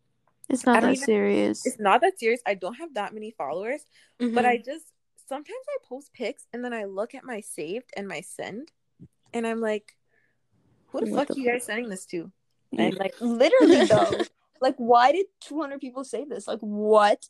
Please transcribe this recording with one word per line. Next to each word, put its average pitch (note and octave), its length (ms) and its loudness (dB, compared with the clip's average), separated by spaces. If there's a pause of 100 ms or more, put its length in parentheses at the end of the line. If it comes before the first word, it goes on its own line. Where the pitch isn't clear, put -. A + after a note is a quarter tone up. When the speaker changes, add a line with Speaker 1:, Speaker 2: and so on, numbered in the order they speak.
(500)
Speaker 1:
It's C4 180 -2
not A#3 100 8
Speaker 2:
I - 40 6
don't A#3+ 100 4
Speaker 1:
that C4+ 60 2
Speaker 2:
even, C4+ 80 -8
Speaker 1:
serious. G#3 600 0
Speaker 2:
it's B3+ 140 -4
not G#3 220 4
that F#4+ 180 0
serious. A#3 260 0
I G#3 80 -2
don't F#3+ 220 -8
have D#4 180 -14
that G3+ 220 -8
many G#3+ 160 -14
followers, F#3+ 540 -8 (340)
but B3 80 -2
Speaker 3:
Mm-hmm. A#3+ 180 2
Speaker 2:
I A#3+ 120 4
just, C4+ 340 -14 (340)
sometimes E4+ 440 -12
I C#5 80 -8 (100)
post C#4 260 -16
pics B3 400 -10
and A#3+ 120 -10
then A#3+ 80 -8
I A3 100 -8
look G3+ 320 -8
at - 80 -18
my A#3+ 160 -12
saved G3+ 560 -12
and G3+ 140 -10
my D#3 120 -10
send, G#3 500 -14 (600)
and A3+ 140 -4
I'm A3+ 140 -6
like, G#3+ 340 -6 (920)
"Who C4 120 -8
the A3 120 -4
Speaker 1:
What C4+ 160 0
Speaker 2:
fuck - 80 -8
Speaker 1:
the C#4 60 -6
Speaker 2:
you B3 60 -6
Speaker 1:
fuck? A#3+ 60 2
Speaker 2:
guys B3 120 -6
sending A3+ 240 -8
this F#3 180 -12
to?" F3 240 -10 (400)
Speaker 1:
Yeah. - 120 -4
Speaker 2:
And, F#3 140 0
like, F#3+ 240 -6
Speaker 4:
Literally, C#4+ 640 6
Speaker 3:
<laughs> - 20 -
Speaker 4:
though. - 380 2 (360)
Like, C4 160 0
why A#3+ 340 6
did F#4+ 140 -2 (160)
two D4 200 -10
hundred C#4 200 -10
people C4 220 -12
save B3+ 260 -10
this? G3+ 180 -12
Like, A3+ 120 -6
what G#3 720 4